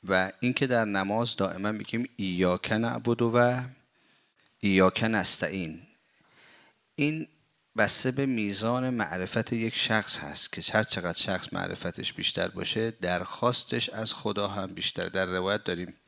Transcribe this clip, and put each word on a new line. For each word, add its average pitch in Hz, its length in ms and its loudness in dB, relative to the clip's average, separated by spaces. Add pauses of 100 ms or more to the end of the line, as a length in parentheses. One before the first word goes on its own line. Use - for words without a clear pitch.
و 95 320 4
اینکه 127 280 2
در 117 180 4
نماز 104 500 0
دائما 95 360 0
می‌گیم 110 440 -4
ایاک 90 560 2
نعبد 117 500 0
و 120 400 4 (960)
ایاک 95 440 6
نستعین، 92 840 0 (1080)
این 156 320 -2 (500)
بسته 110 340 4
به 139 140 0
میزان 117 640 0
معرفت 95 640 -2
یک 113 220 -2
شخص - 420 0
هست - 360 -6
که 87 80 -10 (120)
هر 107 100 6
چقدر 87 340 -2
شخص - 360 -2
معرفتش 90 600 -6
بیشتر - 340 -2
باشه 92 440 -4
درخواستش 110 1000 -2
از 110 240 -4
خدا 101 340 -2
هم 95 260 -6
بیشتر. 90 360 -4
در 95 160 0
روایت 92 380 0
داریم 87 300 -4 (140)